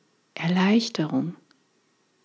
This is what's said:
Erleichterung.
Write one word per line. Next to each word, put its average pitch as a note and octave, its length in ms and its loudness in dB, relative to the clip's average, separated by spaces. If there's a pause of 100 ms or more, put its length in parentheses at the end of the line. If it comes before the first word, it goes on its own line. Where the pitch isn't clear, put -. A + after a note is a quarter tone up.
(360)
Erleichterung. F3 1000 0 (880)